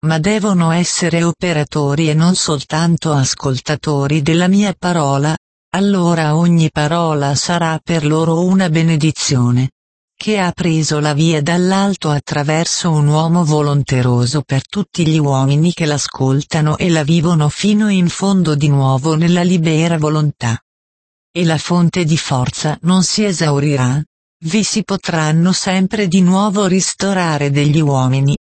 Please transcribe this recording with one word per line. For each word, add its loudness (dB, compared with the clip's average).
Ma 0
devono 0
essere 0
operatori -2
e 0
non 2
soltanto -2
ascoltatori -2
della 2
mia 2
parola, 0
allora 2
ogni 2
parola -2
sarà -2
per -2
loro 0
una 2
benedizione, 0
che -2
ha 0
preso -2
la 0
via 2
dall'alto 0
attraverso -2
un 2
uomo 2
volonteroso 0
per -4
tutti -4
gli 2
uomini 2
che -4
l'ascoltano -2
e -2
la 2
vivono 2
fino 0
in 2
fondo 0
di 0
nuovo 0
nella 2
libera 0
volontà. -2
E -2
la 0
fonte 0
di 0
forza -4
non 2
si -2
esaurirà, 0
vi 0
si -4
potranno 0
sempre 0
di 2
nuovo 2
ristorare -2
degli 2
uomini 0